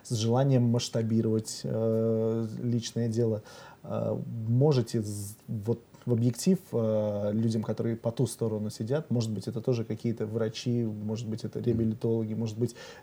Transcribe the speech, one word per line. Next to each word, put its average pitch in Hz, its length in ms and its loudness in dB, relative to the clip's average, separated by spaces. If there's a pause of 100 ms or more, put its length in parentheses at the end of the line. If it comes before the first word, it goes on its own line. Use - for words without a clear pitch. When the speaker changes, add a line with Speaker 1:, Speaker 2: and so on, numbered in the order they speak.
Speaker 1:
с - 100 -4
желанием 120 520 4
масштабировать, 113 1000 0
э, 113 840 0 (140)
личное 117 460 -2
дело, 110 340 0 (420)
э, 110 340 -2 (300)
можете 127 540 4
з-, 101 320 -6 (140)
вот 113 340 -2 (240)
в 123 80 2
объектив, 123 440 2 (140)
э, 107 640 0
людям, 113 300 0
которые 113 340 -2
по 113 160 -2
ту 127 140 0
сторону 107 420 -4
сидят, 127 420 -4
может 113 200 2
быть, 101 180 -4
это 110 120 -4
тоже 117 220 0
какие-то 113 420 -4
врачи, 113 600 -2
может 107 420 -4
быть, 113 160 -6
это - 160 -6
Speaker 2:
Мгм. 113 80 -2
Speaker 1:
реабилитологи, 113 640 0
может 110 240 -4
быть, 117 180 -2 (280)